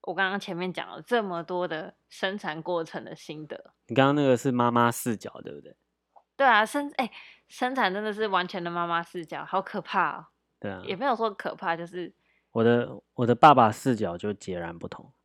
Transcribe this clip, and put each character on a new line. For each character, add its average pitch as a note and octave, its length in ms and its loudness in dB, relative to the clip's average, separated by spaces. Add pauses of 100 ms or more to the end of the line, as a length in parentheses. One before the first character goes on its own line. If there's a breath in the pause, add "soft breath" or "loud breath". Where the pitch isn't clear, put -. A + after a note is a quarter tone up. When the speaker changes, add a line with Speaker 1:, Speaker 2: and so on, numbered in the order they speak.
Speaker 1:
我 - 100 -8
刚 F#3+ 160 0
刚 G3 100 -4
前 F#3+ 160 -8
面 F3+ 160 -4
讲 D3+ 160 -8
了 F2+ 140 -16
这 A#3 220 -2
么 F3 180 -6
多 F3+ 260 -4
的 D#3+ 280 -8 (120)
生 G3 300 -6
产 D#3+ 240 -8
过 E3+ 220 -4
程 D#3 200 -10
的 D#3 120 -14
心 D#3 320 -14
得。 - 260 -16 (140)
Speaker 2:
你 A#2 80 -4
刚 C3+ 100 8
刚 C#3+ 100 4
那 D3 60 2
个 C3 160 6
是 C3+ 140 0
妈 A#2+ 180 2
妈 A#2+ 220 4
视 A#2 260 -4
角， - 260 -14
对 - 80 -14
不 C#2+ 80 -14
对？ - 160 -20 (640)
Speaker 1:
对 C#4 80 2
啊， A3 200 6
生-， C#4+ 320 -6
哎， A#3+ 140 -2 (360 loud breath)
生 B3+ 260 -4
产 G#3+ 200 0
真 G#3 100 -4
的 G#3+ 100 -4
是 G#3+ 140 -2
完 F3+ 200 0
全 F3+ 160 -8
的 F3 60 -4
妈 F3 160 -4
妈 E3+ 160 -2
视 E3+ 240 -10
角， D3 180 -10
好 F#3 180 -2
可 F#3+ 200 -8
怕 E3+ 360 -2
哦。 D#3+ 100 -18 (320)
Speaker 2:
对 G2+ 120 -6
啊。 F#2+ 140 -10
Speaker 1:
也 F#3+ 100 -6
没 A#3 100 -6
有 C4 100 0
说 G#3+ 180 -4
可 - 220 -8
怕， E3+ 200 -4
就 E3+ 100 -10
是 F3 280 -12 (380)
Speaker 2:
我 A2+ 120 0
的， A#2+ 380 2 (140)
我 B2 100 0
的 A#2 80 4
爸 D3 200 10
爸 A#2+ 180 8
视 C3 240 0
角 F2+ 220 -4
就 G#2 140 -4
截 F#2+ 280 -8
然 E2+ 180 -10
不 F2+ 100 -14
同。 - 240 -16 (140)